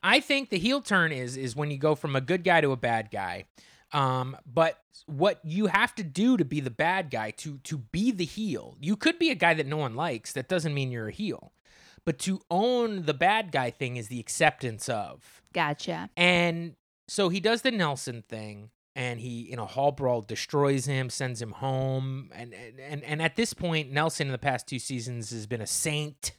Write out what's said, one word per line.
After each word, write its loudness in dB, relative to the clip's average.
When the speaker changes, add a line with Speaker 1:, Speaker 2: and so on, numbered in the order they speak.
Speaker 1:
I 6
think -2
the 0
heel 2
turn 4
is, -4
is -4
when -2
you -4
go 4
from -2
a 4
good 0
guy 8
to 4
a 0
bad 0
guy. -6
Um, 0
but 2
what 2
you 0
have 4
to -4
do 4
to 4
be -2
the -4
bad 0
guy, -2
to, -12
to -8
be 0
the -2
heel, -6
you 0
could 0
be 4
a 2
guy 6
that 0
no -2
one -2
likes. -4
That -6
doesn't 0
mean -2
you're -4
a -8
heel. -8
But 0
to -2
own 2
the 2
bad 2
guy 0
thing -6
is -8
the -8
acceptance 0
of. -6
Speaker 2:
Gotcha. -2
Speaker 1:
And 2
so 2
he 0
does 2
the 2
Nelson -2
thing, -12
and -4
he, -8
in -8
a -6
hall 2
brawl, 0
destroys 0
him, -2
sends -4
him -6
home. -2
And, -14
and, -18
and, -10
and -4
at 2
this 0
point, -2
Nelson 0
in -2
the -4
past -2
two -6
seasons -6
has -8
been -4
a -6
saint. -4